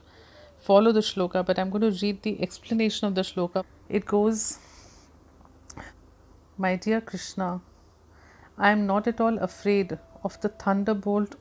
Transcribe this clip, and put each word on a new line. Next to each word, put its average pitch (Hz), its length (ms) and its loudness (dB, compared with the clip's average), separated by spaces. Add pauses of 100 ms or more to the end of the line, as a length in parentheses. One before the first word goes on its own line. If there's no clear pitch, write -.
(600)
follow 208 320 6
the 214 100 4
shloka, 190 440 -2
but 185 140 0
I'm 190 100 -2
going 208 120 -2
to 208 200 0
read 202 220 -2
the 214 180 -4
explanation 220 680 -2
of 196 80 -2
the 190 60 2
shloka. 185 420 -2 (240)
It 202 180 -2
goes, 214 540 0 (2000)
My 190 180 0
dear 220 260 -2
Krishna, 180 600 -8 (960)
I 202 140 4
am 208 140 2
not 202 220 0
at 233 140 -2
all 226 180 2
afraid 190 580 0 (260)
of - 180 -6
the 208 80 -2
thunderbolt 202 920 0